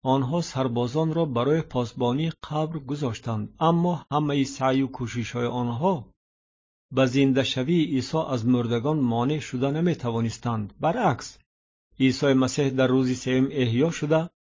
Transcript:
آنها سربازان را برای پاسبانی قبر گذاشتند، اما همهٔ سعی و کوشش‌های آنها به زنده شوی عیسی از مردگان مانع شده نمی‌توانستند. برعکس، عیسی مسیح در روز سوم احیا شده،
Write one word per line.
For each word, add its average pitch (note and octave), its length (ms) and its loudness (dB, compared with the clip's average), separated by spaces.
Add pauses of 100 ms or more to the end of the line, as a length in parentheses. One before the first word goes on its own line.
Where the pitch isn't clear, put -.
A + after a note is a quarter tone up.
آنها C3+ 360 0
سربازان C3 720 -2
را E3 100 0
برای C#3 380 0
پاسبانی B2+ 680 -2 (180)
قبر D#3 280 -4
گذاشتند، B2 840 -6
اما E3+ 520 2
همهٔ C#3+ 320 2
سعی C3 380 0
و C3+ 40 0
کوشش‌های A#2+ 600 -6
آنها B2 640 -2 (840)
به C3 140 4
زنده C3+ 380 4
شوی D3+ 400 0
عیسی C#3 340 -2
از C3 280 -2
مردگان A#2+ 540 2
مانع B2 380 0
شده C3 320 -2
نمی‌توانستند. A#2 1120 -2
برعکس، E3 580 -2 (600)
عیسی C3 320 4
مسیح C3 360 2
در C3 180 2
روز B2+ 320 2
سوم B2+ 320 2
احیا C3 400 2
شده، D#3+ 400 0 (160)